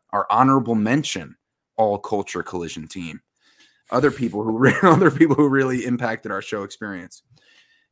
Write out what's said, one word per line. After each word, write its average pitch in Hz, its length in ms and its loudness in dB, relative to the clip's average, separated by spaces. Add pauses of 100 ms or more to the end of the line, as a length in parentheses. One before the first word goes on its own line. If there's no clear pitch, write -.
(120)
our 101 180 -2
honorable 120 460 4
mention 107 600 -2 (400)
all 104 220 0
culture 101 460 -6
collision 82 440 -10
team. 82 340 -12 (720)
Other 135 200 2
people 117 320 -4
who 113 140 -2
re-, 131 200 4
<laughs> - 60 0
other 175 280 6
people 143 240 4
who 147 140 4
really 131 360 0
impacted 117 460 -4
our 98 100 -6
show 101 220 -8
experience 95 600 -14 (680)